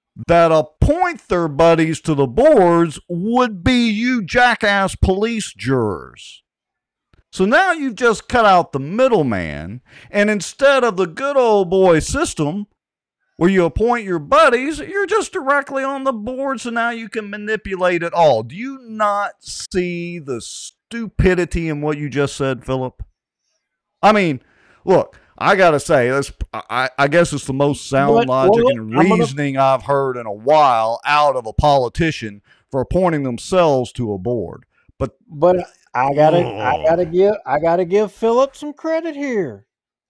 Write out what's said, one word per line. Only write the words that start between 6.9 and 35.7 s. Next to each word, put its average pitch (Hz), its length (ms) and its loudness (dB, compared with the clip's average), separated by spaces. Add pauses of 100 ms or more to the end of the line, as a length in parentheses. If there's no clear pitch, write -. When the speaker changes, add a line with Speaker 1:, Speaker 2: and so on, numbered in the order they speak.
Speaker 1:
So 185 140 0
now 339 260 2
you've 277 240 -6
just 233 320 0
cut 233 180 2
out 185 260 4
the 135 80 -4
middleman, 127 1040 -2 (280)
and 208 200 0
instead 247 540 0
of 214 140 0
the 185 80 0
good 269 320 -4
old 208 320 2
boy 185 300 4
system 202 640 -4 (720)
where 170 140 2
you 185 120 4
appoint 226 400 0
your 180 160 -4
buddies, 269 600 2
you're 392 260 -6
just 381 260 -2
directly 277 520 -4
on 277 200 -6
the 269 80 -2
board, 254 480 -6
so 240 120 -10
now 233 180 -4
you 226 180 -10
can 208 220 -10
manipulate 196 760 -4
it 170 100 -8
all. 151 300 4
Do 120 120 -16
you 262 260 -12
not 208 600 -4
see 175 800 -8
the 131 220 -10
stupidity 180 1300 -4
in 147 120 -6
what 151 180 -4
you 147 100 -6
just 139 260 -2
said, 135 300 -4
Philip? 131 380 -6 (960)
I 202 100 6
mean, 175 300 0 (420)
look, - 360 0 (180)
I 175 180 2
gotta 170 240 4
say, 127 300 2
that's, 135 240 -2 (180)
I, 120 460 -6
I 143 100 2
guess 170 240 2
it's 147 140 -8
the 139 80 -6
most 143 360 -2
sound 139 260 2
Speaker 2:
But, - 120 2
Speaker 1:
logic 165 380 2
Speaker 2:
well, 269 100 2
Speaker 1:
and 113 240 -6
Speaker 2:
I'm 170 80 4
gonna 180 140 4
Speaker 1:
reasoning 139 360 -4
I've 135 260 2
heard 139 340 -2
in 117 80 -10
a 107 80 -8
while 117 720 2
out 147 300 2
of 123 100 -4
a 110 80 -10
politician 135 880 0 (300)
for 135 100 -2
appointing 165 420 0
themselves 135 680 0
to 113 200 -4
a 98 40 -4
board. 101 480 -6 (320)
But - 200 -8 (120)
Speaker 2:
But 175 360 2 (280)